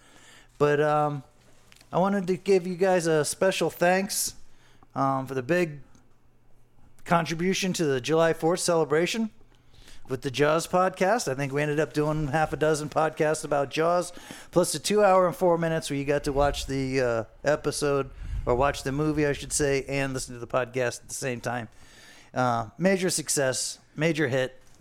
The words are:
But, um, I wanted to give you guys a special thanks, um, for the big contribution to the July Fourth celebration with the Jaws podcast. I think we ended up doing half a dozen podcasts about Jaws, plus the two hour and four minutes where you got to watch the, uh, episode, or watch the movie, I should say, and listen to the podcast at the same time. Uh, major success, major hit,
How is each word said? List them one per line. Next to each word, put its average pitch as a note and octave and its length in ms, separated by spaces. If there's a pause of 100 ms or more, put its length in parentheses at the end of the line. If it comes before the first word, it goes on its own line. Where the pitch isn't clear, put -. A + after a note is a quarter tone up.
(600)
But, D3 200
um, D3+ 440 (680)
I D3 60
wanted G3 300
to F#3 100
give F#3 300
you F#3 80
guys F3+ 320
a D#3+ 180
special F3+ 460
thanks, F#3 640 (600)
um, C3+ 300
for C3+ 80
the C3 80
big D#3 380 (1200)
contribution E3+ 680
to E3+ 120
the C3+ 140
July D#3+ 340
Fourth E3 260
celebration E3+ 720 (760)
with B2+ 140
the C#3+ 80
Jaws D3 380
podcast. F#3 600
I C3+ 60
think C3+ 180
we C#3+ 120
ended D3+ 160
up D3 140
doing D3+ 340
half D#3 260
a D3+ 40
dozen D3+ 300
podcasts D#3 560
about C#3+ 280
Jaws, E3+ 420 (380)
plus F3 200
the D#3 80
two G#3 240
hour F#3 220
and E3 100
four F3 220
minutes E3 320
where C#3+ 80
you C#3 80
got C#3+ 200
to D3+ 60
watch C#3+ 360
the, C3+ 340
uh, A#2 220 (200)
episode, D3 680 (340)
or B2 80
watch C3+ 300
the C3+ 80
movie, D3+ 340
I C#3+ 80
should C3 180
say, C#3 380
and C#3 240
listen B2+ 220
to A#2+ 40
the A#2 80
podcast B2 540
at - 80
the - 60
same B2 260
time. A#2+ 280 (680)
Uh, A#2+ 320 (100)
major F#3 320
success, - 720 (160)
major D#3 320
hit, C3 320 (220)